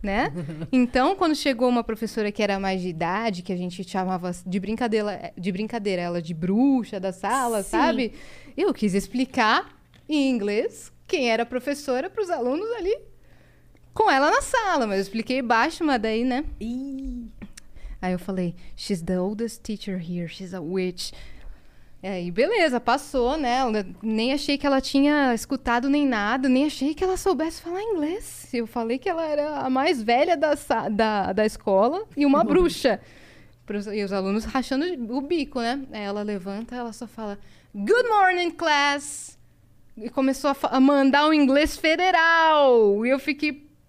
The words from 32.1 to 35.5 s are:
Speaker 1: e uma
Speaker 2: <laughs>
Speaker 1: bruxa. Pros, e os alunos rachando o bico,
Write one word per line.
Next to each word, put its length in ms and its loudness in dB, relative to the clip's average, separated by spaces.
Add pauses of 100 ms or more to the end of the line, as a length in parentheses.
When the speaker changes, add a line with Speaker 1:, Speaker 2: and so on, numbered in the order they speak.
Speaker 1:
e 80 4
uma 180 6
Speaker 2:
<laughs> 0 -
Speaker 1:
bruxa. 560 2 (640)
Pros, 220 -6
e 180 -4
os 80 -6
alunos 320 -2
rachando 400 -2 (320)
o 60 -2
bico, 380 -2